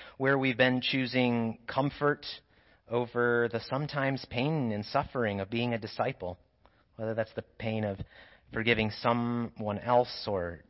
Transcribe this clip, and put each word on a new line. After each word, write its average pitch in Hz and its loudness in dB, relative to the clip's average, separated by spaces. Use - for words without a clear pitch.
where 135 2
we've 131 2
been 127 4
choosing 120 0
comfort 143 0
over 120 2
the 113 -2
sometimes 135 -2
pain 131 0
and 104 -2
suffering 113 0
of 98 -6
being 120 0
a - 0
disciple, 107 -4
whether 113 -4
that's 110 -4
the - -6
pain 110 -2
of 98 -2
forgiving 110 4
someone 117 0
else 123 2
or 87 -2